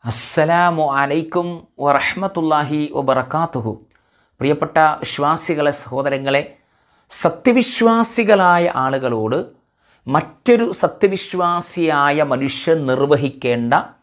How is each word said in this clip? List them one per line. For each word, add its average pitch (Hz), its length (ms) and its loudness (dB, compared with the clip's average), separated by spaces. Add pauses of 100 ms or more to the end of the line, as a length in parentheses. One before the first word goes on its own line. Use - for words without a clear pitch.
അസ്സലാമു 165 760 2 (120)
അലൈക്കും 160 520 0 (320)
വറഹ്മത്തുള്ളാഹി 151 1000 0 (160)
വബറകാതുഹു. 131 760 -2 (680)
പ്രിയപ്പെട്ട 147 380 0
വിശ്വാസികളെ, 151 920 0
സഹോദരങ്ങളെ, 139 720 -4 (680)
സത്യവിശ്വാസികളായ 220 1600 2
ആളുകളോട് 127 680 -2 (600)
മറ്റൊരു 185 640 0
സത്യവിശ്വാസിയായ 175 1500 0
മനുഷ്യൻ 139 640 0
നിർവഹിക്കേണ്ട 131 880 0 (300)